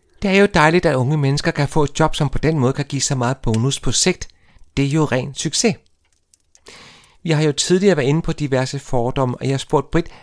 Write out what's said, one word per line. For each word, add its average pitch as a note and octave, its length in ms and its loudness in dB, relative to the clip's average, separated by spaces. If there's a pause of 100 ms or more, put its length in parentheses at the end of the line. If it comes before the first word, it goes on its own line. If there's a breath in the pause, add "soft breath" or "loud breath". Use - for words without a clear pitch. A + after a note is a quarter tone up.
(260)
Det F#3+ 100 2
er G3 60 6
jo G3+ 120 6
dejligt, E3 320 4
at D3+ 100 2
unge C3 220 0
mennesker C#3+ 340 0
kan C#3+ 160 -2
få D#3 160 0
et - 160 -4
job, D#3 160 2
som C#3+ 140 -2
på - 80 -2
den D#3 220 0
måde C3 140 2
kan C#3 120 -6
give C#3 160 -6
så - 140 -2
meget B2+ 220 -2
bonus A#2+ 420 -2
på - 120 -2
sigt. - 360 -2 (500 soft breath)
Det C#3 80 2
er C#3 40 -2
jo D#3 140 2
ren C3+ 300 -4
succes. - 420 -2 (1500 loud breath)
Vi E3 80 -2
har D3+ 120 2
jo D3+ 80 2
tidligere F3+ 460 2
været C3 100 0
inde D3+ 140 2
på E3 120 -4
diverse C3 460 -4
fordomme, B2 580 -2
og - 80 -8
jeg C3+ 80 -2
har C3+ 40 -2
spurgt - 340 -4
Britt, E3 160 0 (160 loud breath)